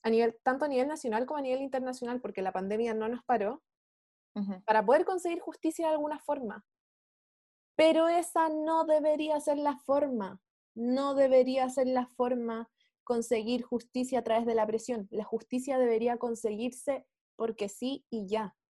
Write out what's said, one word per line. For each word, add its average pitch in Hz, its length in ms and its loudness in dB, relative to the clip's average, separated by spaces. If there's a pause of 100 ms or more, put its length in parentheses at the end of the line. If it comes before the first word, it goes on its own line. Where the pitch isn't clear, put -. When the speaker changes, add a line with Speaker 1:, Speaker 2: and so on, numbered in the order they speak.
Speaker 1:
a 226 80 0
nivel, 226 320 4
tanto 269 220 0
a 294 40 0
nivel 262 200 2
nacional 254 380 -2
como 302 120 -4
a 285 40 -4
nivel 262 200 -2
internacional, 254 580 -6
porque 202 220 -8
la 190 100 -2
pandemia 214 420 -2
no 220 140 -4
nos 240 160 -8
paró, 233 380 0 (720)
Speaker 2:
Ujú. 196 320 -6
Speaker 1:
para 220 180 4
poder 285 200 6
conseguir 359 360 -2
justicia 320 480 -4
de 311 60 4
alguna 302 240 -2
forma. 233 460 -4 (1120)
Pero 320 320 6
esa 339 400 2
no 320 360 0
debería 302 560 2
ser 294 180 0
la 294 180 0
forma, 254 640 -2 (340)
no 254 400 0
debería 262 540 4
ser 262 180 0
la 254 200 0
forma 233 640 -4 (340)
conseguir 233 580 -2
justicia 254 580 -4
a 240 40 -6
través 226 220 0
de 233 80 0
la 220 120 2
presión. 220 440 -4
La 208 140 -6
justicia 254 540 -4
debería 240 400 2
conseguirse 240 880 -4 (300)
porque 220 320 -4
sí 262 420 -8
y 214 160 -6
ya. 208 300 -4 (140)